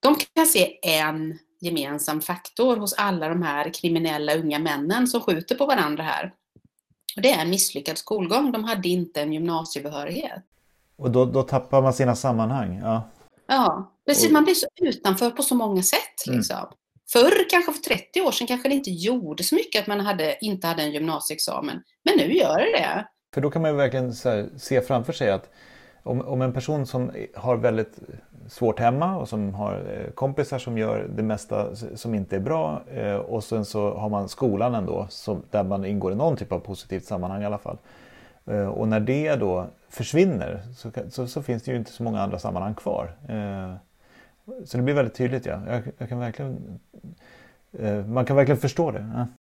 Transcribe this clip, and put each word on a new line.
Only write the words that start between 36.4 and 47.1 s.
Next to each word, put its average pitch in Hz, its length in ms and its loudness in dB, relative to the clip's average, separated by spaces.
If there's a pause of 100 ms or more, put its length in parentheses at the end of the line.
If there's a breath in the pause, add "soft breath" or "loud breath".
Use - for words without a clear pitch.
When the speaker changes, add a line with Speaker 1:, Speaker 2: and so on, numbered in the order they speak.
Speaker 2:
av 90 80 -2
positivt - 440 -8
sammanhang 95 380 -6
i 104 40 -2
alla 104 120 -2
fall. - 200 -10 (680 loud breath)
Eh, 104 220 -2
och 110 200 -2
när 110 120 2
det 143 360 2
då 92 300 0 (220)
försvinner 135 760 0 (140)
så 113 140 -12
ka-, 117 200 -10
så, 127 180 -6
så 143 140 -6
finns 117 200 -4
det - 80 -8
ju 127 80 -2
inte 110 140 -8
så - 100 -10
många 110 200 -2
andra 98 160 -4
sammanhang 101 360 -4
kvar. - 420 -6 (120)
Eh, 98 460 -8 (880 soft breath)
så 131 120 -8
det 123 60 0
blir 139 120 2
väldigt 127 200 2
tydligt, 127 320 -2
ja. 92 200 -6
Jag, 117 160 -4 (160)
jag 120 100 -8
kan 120 100 -6
verkligen, 123 640 -8 (960 soft breath)